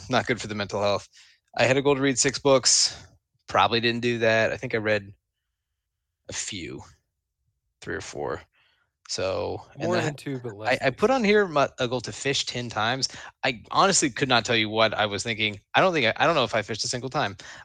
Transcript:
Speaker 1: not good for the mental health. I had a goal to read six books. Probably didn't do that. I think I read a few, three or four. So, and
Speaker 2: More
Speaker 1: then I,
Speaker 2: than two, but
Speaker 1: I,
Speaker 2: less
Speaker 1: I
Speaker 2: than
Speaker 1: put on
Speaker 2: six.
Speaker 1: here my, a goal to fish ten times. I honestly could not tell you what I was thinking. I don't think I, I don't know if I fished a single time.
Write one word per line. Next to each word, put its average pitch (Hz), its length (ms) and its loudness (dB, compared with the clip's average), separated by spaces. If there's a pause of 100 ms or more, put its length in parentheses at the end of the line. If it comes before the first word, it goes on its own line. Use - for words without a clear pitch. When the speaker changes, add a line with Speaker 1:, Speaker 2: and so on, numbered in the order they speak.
Speaker 1:
not 120 180 0
good 113 140 -2
for 117 60 -8
the 107 80 -6
mental 101 260 -4
health. 101 280 0 (480)
I 117 80 4
had 131 120 4
a 143 60 0
goal 143 120 4
to 131 60 -4
read 135 180 0
six 135 200 0
books. - 560 4 (520)
Probably 104 340 2
didn't 117 200 0
do 120 180 0
that. 110 340 4
I 107 40 -6
think 120 180 -6
I 113 40 0
read 104 340 -2 (1160)
a - 40 -14
few, 71 500 -10 (1000)
three - 140 -8
or - 60 -8
four. 71 420 -8 (680)
So, 92 520 -4 (200)
and 113 100 -2
Speaker 2:
More - 40 2
Speaker 1:
then - 100 0
I, 156 60 -2
Speaker 2:
than 143 40 -8
two, 135 240 -8
but 120 140 -12 (140)
Speaker 1:
I, 127 100 2
Speaker 2:
less - 100 -2
Speaker 1:
I - 20 2
Speaker 2:
than - 20 -4
Speaker 1:
put 214 200 2
on 262 120 0
Speaker 2:
six. - 20 2
Speaker 1:
here 202 220 4
my, 147 220 2 (100)
a 127 80 0
goal 123 140 -2
to 127 120 -8
fish - 320 -2
ten 120 240 -6
times. 117 400 -2 (340)
I 120 280 -2
honestly 175 400 4
could 135 180 -2
not 120 160 4
tell 120 120 2
you 107 120 2
what 110 240 4
I 104 140 2
was 101 160 -4
thinking. 107 360 -2 (160)
I 135 60 6
don't 180 120 4
think 131 140 2
I, 110 60 2 (100)
I 143 40 4
don't 165 80 4
know 135 100 4
if 110 100 -2
I 110 80 0
fished 110 220 -6
a 120 40 -4
single 127 200 -6
time. 120 280 -4 (280)